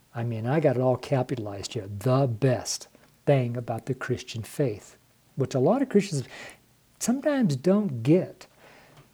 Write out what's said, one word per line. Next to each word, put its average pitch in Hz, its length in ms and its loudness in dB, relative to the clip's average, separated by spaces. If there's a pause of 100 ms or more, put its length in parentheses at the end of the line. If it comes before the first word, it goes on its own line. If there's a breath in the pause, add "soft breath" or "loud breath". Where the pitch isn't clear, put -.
(140)
I 117 100 -4
mean, 113 220 -4
I 151 140 2
got 139 160 4
it 127 60 0
all 127 140 2
capitalized 113 760 -4
here, 101 160 -8
the 131 380 2
best 120 600 -2 (360 soft breath)
thing 123 320 2
about 113 300 -8
the 131 80 -2
Christian - 480 -6
faith, - 560 -6 (380)
which 135 180 -4
a 131 60 2
lot 202 200 4
of 269 80 0
Christians 185 360 2 (760 loud breath)
sometimes 254 580 0
don't 175 460 0
get, 156 440 2 (680 soft breath)